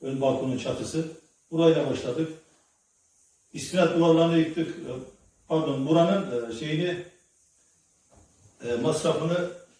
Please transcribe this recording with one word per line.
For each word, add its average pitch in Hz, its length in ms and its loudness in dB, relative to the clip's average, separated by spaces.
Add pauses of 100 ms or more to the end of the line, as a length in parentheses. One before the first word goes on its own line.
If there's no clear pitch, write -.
Ön 135 200 -6
balkonun 131 360 0
çatısı. 156 500 -4 (440)
Burayla 160 380 4
başladık. 120 420 -4 (1200)
İstinat 170 440 0
duvarlarını 165 400 6
yıktık. 160 320 0
E, - 220 -12 (560)
pardon, 139 400 -2
buranın, 160 640 2
e, - 80 -10
şeyini, 170 440 -4 (1600)
e, 120 100 -4
masrafını 160 840 -2 (200)